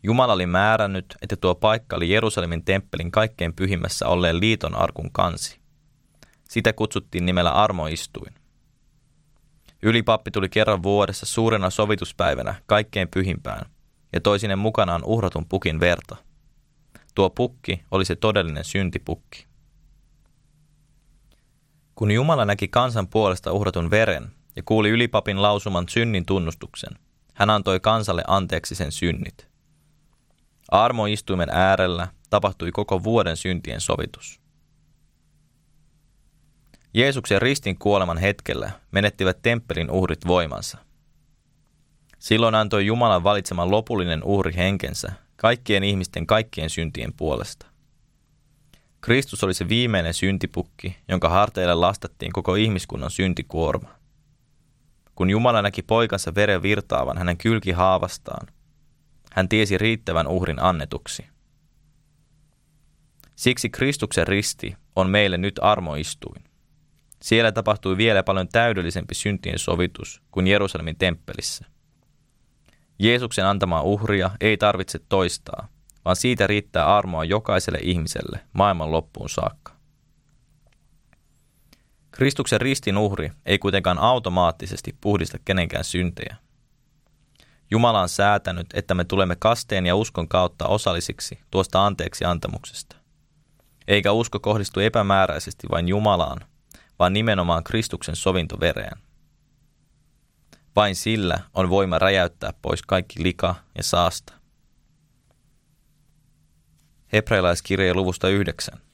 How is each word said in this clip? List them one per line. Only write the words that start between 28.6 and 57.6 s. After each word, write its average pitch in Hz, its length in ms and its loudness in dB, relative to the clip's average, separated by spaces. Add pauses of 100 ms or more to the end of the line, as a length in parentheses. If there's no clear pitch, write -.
sen 76 160 -6
synnit. - 640 -6 (1160)
Armoistuimen 104 760 2
äärellä 92 580 2 (220)
tapahtui 95 420 0
koko 98 320 -2
vuoden 101 340 0
syntien 85 440 -6
sovitus. - 580 -8 (2500)
Jeesuksen 120 480 2
ristin 120 380 -2
kuoleman 92 380 0
hetkellä - 540 -2 (200)
menettivät 95 500 0
temppelin 113 500 -2
uhrit 90 360 -2
voimansa. 82 500 -2 (1400)
Silloin 110 360 4
antoi 104 300 2
Jumalan 110 380 4
valitseman 92 480 0
lopullinen 95 520 0
uhri 92 320 0
henkensä 92 560 -2 (240)
kaikkien 110 480 2
ihmisten 92 440 -4
kaikkien 107 420 0
syntien 76 440 -6
puolesta. - 520 -6 (1400)
Kristus 127 420 0
oli 95 100 0
se 90 160 -4
viimeinen 104 440 0
syntipukki, 92 840 -4 (100)
jonka 90 220 0
harteille 92 440 2
lastattiin 90 600 -2
koko 90 220 -2
ihmiskunnan 101 560 -2
syntikuorma. - 800 -4 (1300)
Kun 92 140 2
Jumala 113 320 4
näki 101 200 -2
poikansa 107 540 0
veren 101 260 2
virtaavan 92 560 0
hänen 87 200 -2
kylkihaavastaan, 92 1120 0 (840)